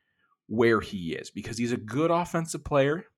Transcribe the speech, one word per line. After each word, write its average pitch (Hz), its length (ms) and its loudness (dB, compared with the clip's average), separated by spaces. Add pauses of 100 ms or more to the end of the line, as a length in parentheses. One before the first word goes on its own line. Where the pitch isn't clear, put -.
(440)
where 113 360 4
he 85 340 -6
is, - 160 -10
because 107 260 -10
he's 117 140 -2
a 123 60 0
good 123 340 -2
offensive 165 520 -2
player, 147 440 2 (100)